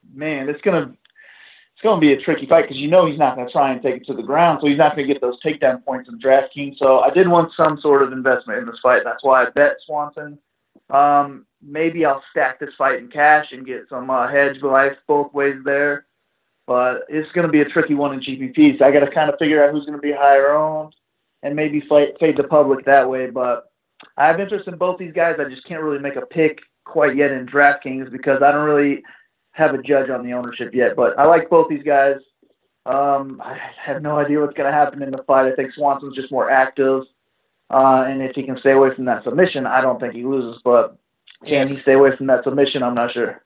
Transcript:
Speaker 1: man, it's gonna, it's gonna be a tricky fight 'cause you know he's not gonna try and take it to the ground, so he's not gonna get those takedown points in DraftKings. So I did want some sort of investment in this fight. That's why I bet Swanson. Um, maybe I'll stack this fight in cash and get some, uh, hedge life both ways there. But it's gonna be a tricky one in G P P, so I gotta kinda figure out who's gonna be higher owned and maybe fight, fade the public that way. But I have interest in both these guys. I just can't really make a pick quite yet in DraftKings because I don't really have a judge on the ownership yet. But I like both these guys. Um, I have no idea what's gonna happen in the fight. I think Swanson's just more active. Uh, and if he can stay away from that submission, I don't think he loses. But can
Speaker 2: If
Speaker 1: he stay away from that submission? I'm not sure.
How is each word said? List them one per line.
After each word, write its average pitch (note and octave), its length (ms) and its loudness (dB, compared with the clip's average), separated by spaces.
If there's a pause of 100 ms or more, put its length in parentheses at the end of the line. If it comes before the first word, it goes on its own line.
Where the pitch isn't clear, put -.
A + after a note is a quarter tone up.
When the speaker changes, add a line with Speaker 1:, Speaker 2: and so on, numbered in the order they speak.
(140)
Speaker 1:
man, C#3+ 340 -8
it's D3 140 -10
gonna, D#3+ 320 -4 (800)
it's - 80 -20
gonna G#3 180 2
be D3 120 6
a C3+ 80 0
tricky C#3+ 260 -4
fight D#3+ 220 4
'cause C3 80 -12
you C#3+ 120 -6
know F3+ 180 4
he's D3+ 120 -4
not B2+ 160 0
gonna B2 160 -10
try C#3 220 0
and A#2+ 100 -8
take B2+ 140 -2
it B2 100 -18
to C#3 80 -8
the A#2+ 80 -10
ground, D#3 380 0
so D3+ 80 0
he's C#3+ 100 0
not D3+ 160 2
gonna C#3 140 -6
get C#3 120 -2
those B2 220 -4
takedown C3+ 420 -2
points B2+ 240 -10
in A#2 120 -18
DraftKings. C3+ 580 -2
So C3 220 4
I C3+ 100 2
did F3+ 160 4
want E3+ 300 2
some D#3 240 0
sort C#3 220 2
of B2+ 100 -2
investment B2 480 -2
in A#2 60 -12
this A2+ 140 -16
fight. B2 240 2
That's A#2 200 -10
why C3 180 4
I A#2 80 -2
bet C#3+ 340 0
Swanson. D3 540 -10 (500)
Um, C#3+ 560 0 (160)
maybe D#3+ 440 -4
I'll C3+ 260 -2
stack C3+ 300 -4
this C#3 180 -12
fight C3+ 220 -2
in B2 80 -20
cash D3+ 420 2
and C3 160 -16
get B2+ 220 -12
some, C3 200 -10
uh, C3 200 -2
hedge C#3 340 0
life C3+ 340 2 (120)
both C#3+ 260 0
ways C#3 300 -2
there. C#3+ 420 -2 (640)
But B2 400 -2
it's D3+ 240 -6
gonna E3+ 160 0
be D3 140 4
a C#3+ 60 0
tricky - 260 0
one C#3+ 200 -2
in C3 80 -10
G C3 140 -10
P C3 120 -8
P, C#3+ 300 4
so C3+ 60 6
I C3 80 6
gotta C#3 180 2
kinda D3+ 260 -2
figure D3+ 280 2
out C#3+ 80 2
who's D3 120 -6
gonna D3 140 -12
be C#3+ 140 -4
higher C#3 400 4
owned D#3 420 -2 (480)
and C#3+ 140 -6
maybe D3+ 240 -2
fight, D3 400 2
fade D#3+ 160 2
the - 80 0
public C#3 400 2
that C3+ 260 4
way. C3 180 -4
But B2 400 -4 (480)
I C#3+ 120 2
have E3 100 2
interest G3 300 -8
in F3 80 -14
both F3+ 220 -4
these F3 140 -14
guys. E3+ 280 -2
I F#3+ 80 -4
just C3 160 -18
can't D#3+ 180 -12
really D3 160 -4
make C#3 160 -8
a C3 100 -10
pick D#3 360 -2 (240)
quite D3 320 0
yet C#3+ 160 0
in C3 140 -8
DraftKings C3+ 680 0
because C3 280 -2
I C#3+ 120 6
don't D3 120 0
really C#3+ 380 0 (520)
have D3+ 200 0
a C3+ 80 -6
judge C3+ 260 0
on B2 160 -8
the B2 80 -10
ownership A#2+ 400 -10
yet. B2 240 0
But B2 220 0
I C#3+ 80 6
like E3 240 4
both E3 180 4
these D3 140 -6
guys. C#3 340 2 (720)
Um, C#3 580 -4
I B2 140 -14 (260)
have C#3+ 160 -8
no D3 160 -4
idea D3 240 0
what's C#3+ 140 -4
gonna C#3 180 -2
happen C#3+ 300 0
in C3+ 80 -10
the C3+ 140 -10
fight. C3+ 220 2
I C3 80 -2
think C3 200 -6
Swanson's C#3 400 -4
just C3 160 -10
more C3 180 -2
active. C3+ 540 0 (640)
Uh, C3 380 2
and C3+ 160 -6
if C3 140 -8
he C#3 80 -6
can C3 160 -8
stay C#3 100 2
away C3+ 240 4
from C3 120 -8
that B2 180 -4
submission, C#3 420 0
I B2+ 140 0
don't B2+ 200 -2
think A2 140 -8
he A#2+ 100 -12
loses. B2 400 -6
But A#2+ 320 2 (480)
can C#3 200 0
Speaker 2:
If C#3 60 -4
Speaker 1:
he C#3 60 -6
stay C3+ 180 2
away C3+ 220 6
from C3+ 120 -6
that B2+ 160 2
submission? C3+ 400 -2
I'm B2 100 -4
not A#2+ 180 -4
sure. A#2+ 340 -6